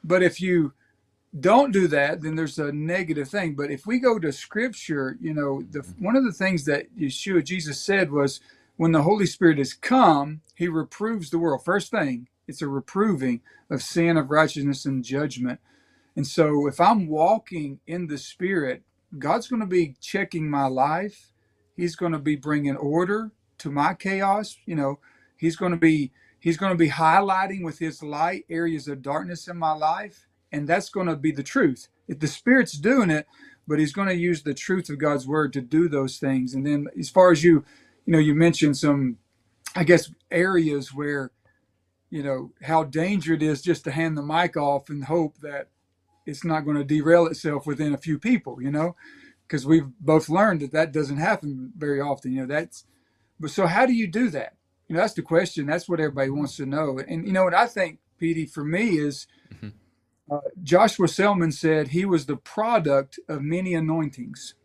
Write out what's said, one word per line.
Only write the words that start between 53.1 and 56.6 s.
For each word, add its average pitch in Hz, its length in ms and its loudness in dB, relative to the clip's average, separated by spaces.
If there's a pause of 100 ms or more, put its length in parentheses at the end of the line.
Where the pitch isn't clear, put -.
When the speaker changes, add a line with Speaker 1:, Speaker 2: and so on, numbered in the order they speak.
Speaker 1:
but 151 120 -8
so 190 160 0
how 196 200 4
do 262 60 2
you 226 140 0
do 214 240 0
that? 135 260 -10 (320)
You 170 60 -6
know, 175 80 2
that's 214 120 -2
the 160 80 -6
question. 160 440 0
That's 170 220 -4
what 170 120 0
everybody 135 300 0
wants 147 260 -6
to 139 100 -8